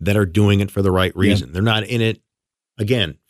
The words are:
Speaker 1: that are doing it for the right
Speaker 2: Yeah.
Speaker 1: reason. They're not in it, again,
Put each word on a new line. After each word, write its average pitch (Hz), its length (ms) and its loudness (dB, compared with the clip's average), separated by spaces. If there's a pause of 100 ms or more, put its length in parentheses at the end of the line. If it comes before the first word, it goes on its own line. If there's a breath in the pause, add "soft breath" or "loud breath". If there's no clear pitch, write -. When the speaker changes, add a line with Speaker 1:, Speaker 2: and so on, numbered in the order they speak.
Speaker 1:
that 101 160 0
are 104 100 2
doing 101 340 2
it 98 100 -4
for 98 120 -4
the 95 100 2
right 92 240 2
Speaker 2:
Yeah. 90 60 -2
Speaker 1:
reason. 95 300 0
They're 92 100 -4
not 110 220 0
in 120 180 -2
it, 110 180 -2 (580)
again, 101 380 -2 (140)